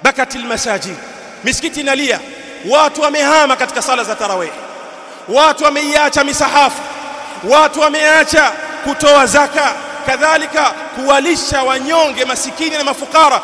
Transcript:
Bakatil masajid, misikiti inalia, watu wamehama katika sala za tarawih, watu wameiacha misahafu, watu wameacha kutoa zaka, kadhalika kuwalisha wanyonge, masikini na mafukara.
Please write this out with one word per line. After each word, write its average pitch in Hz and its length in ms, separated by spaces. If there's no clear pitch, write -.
Bakatil 254 420
masajid, 202 500
misikiti 294 360
inalia, 269 400
watu 302 320
wamehama 294 540
katika 247 260
sala 247 220
za 208 120
tarawih, 190 340
watu 294 340
wameiacha 294 600
misahafu, 277 580
watu 294 360
wameacha 302 720
kutoa 285 420
zaka, 285 460
kadhalika 302 580
kuwalisha 277 680
wanyonge, 262 600
masikini 262 520
na 294 60
mafukara. 277 600